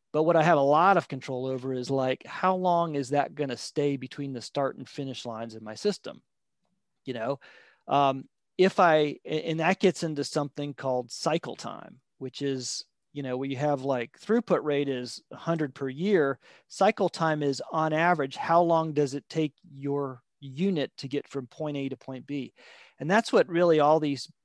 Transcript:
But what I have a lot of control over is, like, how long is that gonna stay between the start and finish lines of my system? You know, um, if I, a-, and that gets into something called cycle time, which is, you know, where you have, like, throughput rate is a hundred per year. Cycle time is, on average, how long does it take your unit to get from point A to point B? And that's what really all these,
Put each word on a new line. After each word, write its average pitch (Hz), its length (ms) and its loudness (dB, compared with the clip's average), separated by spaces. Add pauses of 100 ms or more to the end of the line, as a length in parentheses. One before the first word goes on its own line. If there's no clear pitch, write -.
(120)
But 156 120 2
what 165 120 4
I 160 80 6
have 165 140 6
a 139 40 4
lot 160 340 6
of 165 120 0
control 131 380 -6
over 131 280 -4
is, 127 160 -6
like, 131 360 0
how 185 300 0
long 170 400 0
is 131 140 -4
that 143 260 0
gonna 135 220 -4
stay 143 400 -2
between 139 360 -10
the 117 80 -10
start - 340 -4
and - 120 -14
finish 135 380 -10
lines 113 280 -10
of 110 80 -16
my 110 120 -12
system? - 480 -6 (800)
You 131 100 -8
know, 120 260 -4 (480)
um, 135 400 2 (300)
if - 220 4
I, 156 440 4
a-, - 260 -4
and 160 100 -4
that 170 200 0
gets 185 220 2
into 151 220 -4
something 147 500 -6
called 127 360 -4
cycle - 460 -4
time, - 440 -14 (180)
which 131 240 -10
is, 131 420 -4 (280)
you 143 100 -10
know, 127 140 -4
where 135 120 -6
you 135 80 -4
have, 143 260 0
like, 131 380 -4
throughput 208 440 2
rate 143 240 0
is 123 420 -6
a 131 60 -16
hundred 156 380 -2
per 139 140 -6
year. 147 500 2 (300)
Cycle 196 400 2
time 156 340 0
is, 139 200 0 (100)
on 156 200 2
average, 156 440 2
how 170 260 4
long 165 320 2
does 139 200 0
it - 140 -10
take 156 260 -2 (160)
your 139 520 -6 (180)
unit 143 580 -2
to 139 100 -10
get 127 200 -6
from 131 180 -8
point 151 300 -8
A 139 140 -6
to 127 60 -8
point 131 300 -14
B? 139 280 -8 (460)
And 147 100 -4
that's 214 220 2
what 185 160 4
really 170 320 6
all 151 200 6
these, 143 300 -4 (140)